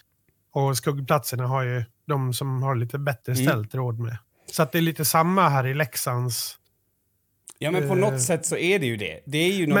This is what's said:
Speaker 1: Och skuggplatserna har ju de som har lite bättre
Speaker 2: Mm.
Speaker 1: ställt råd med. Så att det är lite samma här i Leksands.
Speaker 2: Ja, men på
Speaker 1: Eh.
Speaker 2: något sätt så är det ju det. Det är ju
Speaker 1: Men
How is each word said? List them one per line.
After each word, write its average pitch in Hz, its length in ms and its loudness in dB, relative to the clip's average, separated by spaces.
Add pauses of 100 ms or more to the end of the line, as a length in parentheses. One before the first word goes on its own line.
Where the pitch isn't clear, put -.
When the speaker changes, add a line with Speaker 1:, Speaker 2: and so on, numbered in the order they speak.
(520)
Speaker 1:
Och 139 240 2
skuggplatserna 139 680 -2
har 131 160 0
ju 123 220 -2 (220)
de 135 280 -2
som 131 280 -4
har 135 120 0
lite 120 240 -4
bättre 139 340 -4
Speaker 2:
Mm. 127 140 0
Speaker 1:
ställt 110 280 0
råd 123 240 -4
med. 117 180 -6 (360)
Så - 100 0
att 156 100 0
det 175 60 0
är 165 40 2
lite 160 220 -2
samma 175 440 4
här 139 180 2
i 131 80 -2
Leksands. 123 840 -4 (1000)
Speaker 2:
Ja, 143 120 -2
men 175 180 0
på 190 60 2
Speaker 1:
Eh. 185 60 4
Speaker 2:
något 147 220 2
sätt 165 240 0
så 156 100 -2
är 185 220 2
det 147 80 0
ju 117 100 0
det. 87 300 -6
Det 135 120 -2
är 175 140 4
ju 185 140 0
Speaker 1:
Men 170 140 4